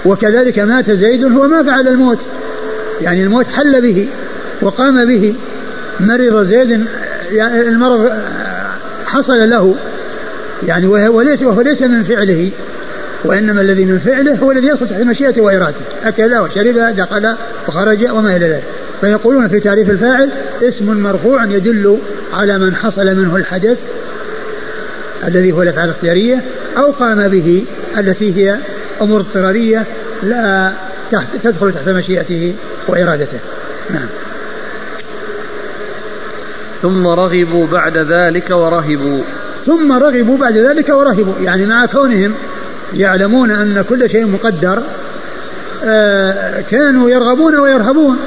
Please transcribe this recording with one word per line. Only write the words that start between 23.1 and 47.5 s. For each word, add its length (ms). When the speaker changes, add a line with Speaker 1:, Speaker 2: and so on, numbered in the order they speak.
Speaker 1:
منه 200
الحدث"، 420
الذي 260
هو 100
الأفعال 220
الاختيارية، 560
"أو 120
قام 380
به"، 360
التي 380
هي 200
أمور 180
اضطرارية 640
لا 500
تحت، 140
تدخل 300
تحت 160
مشيئته 680
وإرادته. 500
نعم. 160
Speaker 2:
ثم 240
رغبوا 600
بعد 320
ذلك 520
ورهبوا. 720
Speaker 1:
ثم 260
رغبوا 460
بعد 200
ذلك 300
ورهبوا، 540
يعني 240
مع 200
كونهم 480
يعلمون 560
أن 380
كل 220
شيء 160
مقدر، 560
آه، 760
كانوا 500
يرغبون 460